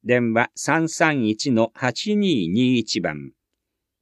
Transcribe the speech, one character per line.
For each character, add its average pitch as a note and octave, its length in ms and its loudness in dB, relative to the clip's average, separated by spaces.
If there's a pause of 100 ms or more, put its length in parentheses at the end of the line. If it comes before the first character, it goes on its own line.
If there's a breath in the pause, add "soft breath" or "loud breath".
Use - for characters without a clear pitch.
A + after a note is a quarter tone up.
電 A#2+ 280 2
話 A#2 220 2
三 D#3+ 340 -2
三 D3+ 380 0
一 A2 240 0
の A2+ 240 2
八 C3+ 400 -4
二 D#3+ 340 2
二 B2 300 2
一 A2 220 -4
番。 D2+ 320 -6 (680)